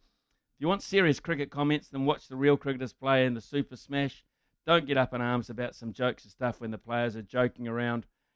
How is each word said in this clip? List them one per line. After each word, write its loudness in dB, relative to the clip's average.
If -18
you 0
want 0
serious 4
cricket -4
comments, 0
then -4
watch -2
the -12
real 4
cricketers -4
play 2
in 0
the -8
Super -6
Smash. -6
Don't 4
get 0
up 2
in -2
arms -2
about -6
some -10
jokes -2
and -20
stuff -4
when -6
the -8
players -2
are -10
joking -2
around, -2